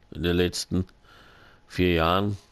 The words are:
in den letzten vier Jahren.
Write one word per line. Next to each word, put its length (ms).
in 120
den 120
letzten 500
vier 260
Jahren. 440